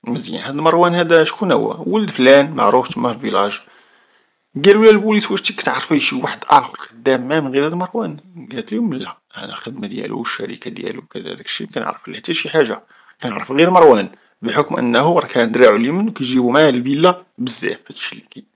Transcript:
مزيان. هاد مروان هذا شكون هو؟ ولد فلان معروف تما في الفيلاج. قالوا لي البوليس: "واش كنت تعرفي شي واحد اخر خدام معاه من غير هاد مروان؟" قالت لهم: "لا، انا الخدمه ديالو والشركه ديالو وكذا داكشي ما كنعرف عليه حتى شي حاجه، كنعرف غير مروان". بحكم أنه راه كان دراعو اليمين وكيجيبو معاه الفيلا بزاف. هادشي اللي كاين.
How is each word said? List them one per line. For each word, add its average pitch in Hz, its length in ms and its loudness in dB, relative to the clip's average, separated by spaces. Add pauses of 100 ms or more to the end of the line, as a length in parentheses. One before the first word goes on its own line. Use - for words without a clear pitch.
مزيان. - 380 -8
هاد 139 140 -10
مروان 170 380 2
هذا 170 300 4
شكون 175 280 -2
هو؟ 113 340 -2
ولد 202 240 -2
فلان 135 440 4
معروف 123 400 0
تما 120 140 -4
في 113 60 -4
الفيلاج. 104 460 -4 (1040)
قالوا 208 180 6
لي 220 60 10
البوليس: 208 400 2
"واش 196 220 -4
كنت - 80 -12
تعرفي 135 400 -2
شي 135 160 -4
واحد - 220 -6 (100)
اخر 139 300 2
خدام 127 500 -4
معاه 156 120 0
من 135 120 -6
غير 143 140 0
هاد 156 80 -4
مروان؟" 180 420 -6 (360)
قالت - 200 -10
لهم: 214 220 -2
"لا، - 220 -12 (200)
انا 98 160 -16
الخدمه - 340 -12
ديالو 107 320 -10
والشركه - 520 -10
ديالو 92 280 -12
وكذا - 360 -14
داكشي - 300 -12
ما - 60 -16
كنعرف - 380 -10
عليه - 100 -14
حتى - 160 -8
شي - 140 -6
حاجه، 131 340 0 (400)
كنعرف 123 300 -10
غير 160 180 4
مروان". 139 380 6 (340)
بحكم 117 340 -2
أنه 131 420 2
راه - 80 -2
كان 117 260 0
دراعو 123 240 6
اليمين 160 320 -2
وكيجيبو 127 420 -2
معاه 151 180 4
الفيلا 143 540 0 (160)
بزاف. - 400 -6 (120)
هادشي - 220 -14
اللي - 180 -20
كاين. 127 140 -20 (120)